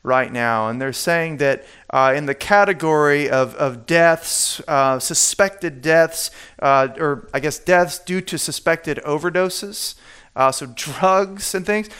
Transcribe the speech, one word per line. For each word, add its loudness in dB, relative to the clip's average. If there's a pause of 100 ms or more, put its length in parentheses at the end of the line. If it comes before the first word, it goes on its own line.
right 0
now. 0
And -6
they're -6
saying -2
that, 0 (240)
uh, 2
in -4
the -4
category 2
of, 0
of -4
deaths, 2
uh, 2
suspected -2
deaths, 2 (320)
uh, 4 (100)
or -2
I -2
guess -4
deaths 2
due -6
to -8
suspected -4
overdoses, -4 (400)
uh, 4
so -10
drugs -2
and -6
things, -2 (100)